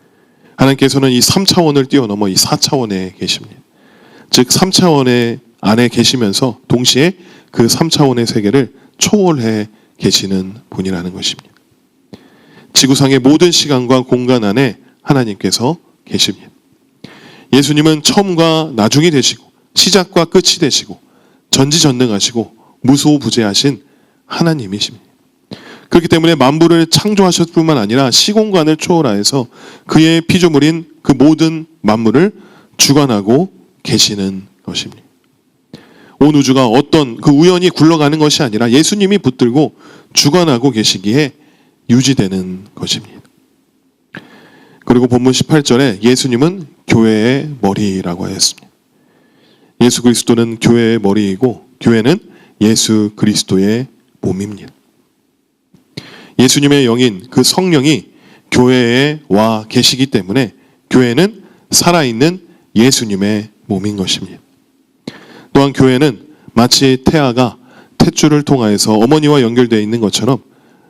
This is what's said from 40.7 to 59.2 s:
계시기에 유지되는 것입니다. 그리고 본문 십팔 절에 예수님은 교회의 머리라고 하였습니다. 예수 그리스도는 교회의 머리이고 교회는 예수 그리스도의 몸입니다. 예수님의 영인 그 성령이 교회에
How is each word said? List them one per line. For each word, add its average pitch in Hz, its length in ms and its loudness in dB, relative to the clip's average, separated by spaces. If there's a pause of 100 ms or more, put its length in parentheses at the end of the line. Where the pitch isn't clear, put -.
계시기에 110 600 -2 (560)
유지되는 98 840 -2
것입니다. - 460 -12 (1700)
그리고 123 220 4
본문 123 260 2
십팔 147 300 0
절에 123 380 0
예수님은 131 680 0 (200)
교회의 123 640 0 (100)
머리라고 95 680 -6
하였습니다. - 380 -6 (1160)
예수 123 220 2
그리스도는 117 540 0
교회의 117 420 0
머리이고 101 640 -2 (160)
교회는 117 360 2 (440)
예수 107 560 0
그리스도의 104 680 -2 (340)
몸입니다. 101 500 -10 (1700)
예수님의 143 480 2
영인 117 420 0
그 127 140 2
성령이 151 600 0 (440)
교회에 127 760 2